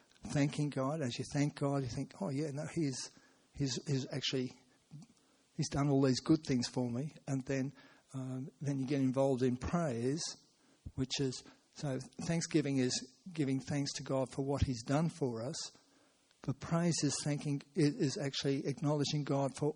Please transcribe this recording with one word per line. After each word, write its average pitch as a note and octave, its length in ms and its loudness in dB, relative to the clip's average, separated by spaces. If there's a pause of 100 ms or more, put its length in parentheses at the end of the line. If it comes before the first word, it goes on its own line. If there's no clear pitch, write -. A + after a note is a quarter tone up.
(280)
thanking D3 420 2
God. C#3 320 -2
As B2 180 -2
you B2+ 140 -6
thank C#3+ 220 2
God, C#3 280 0
you B2 60 -4
think, - 320 -6
"Oh G3 80 -2
yeah, C#3+ 240 -2
no, D3+ 200 -6
he's, C#3+ 380 -2 (400)
he's, C3 340 -2
he's C3+ 280 0
actually, B2+ 400 -2 (1040)
he's D3+ 100 0
done C#3+ 220 0
all C3+ 120 6
these C3 200 4
good D#3+ 240 4
things B2 240 0
for B2 200 -2
me." C3 240 -4 (140)
And C3+ 180 0
then, C3+ 280 -2 (400)
um, C3 340 -6 (140)
then C#3 180 -2
you C3 60 -2
get C#3 160 2
involved C3 400 4
in B2+ 160 4
praise, C#3 640 0 (720)
which C3 240 -2
is, C3 240 -2 (320)
so C3 240 -4 (220)
thanksgiving D#3+ 560 2
is B2+ 300 2 (260)
giving C3+ 260 2
thanks C#3+ 340 -2
to C#3+ 100 -8
God C3+ 260 0
for C#3 160 -4
what C#3 180 2
he's A#2+ 200 0
done D3+ 260 2
for A#2+ 320 -2
us. C#3 300 -6 (720)
But - 140 -4
praise E3+ 440 2
is C#3+ 200 2
thanking, D3 400 -2 (120)
i-, F#3 60 2
is D3 420 2
actually C#3 440 0
acknowledging D3 560 0
God C#3 340 0
for D3 180 0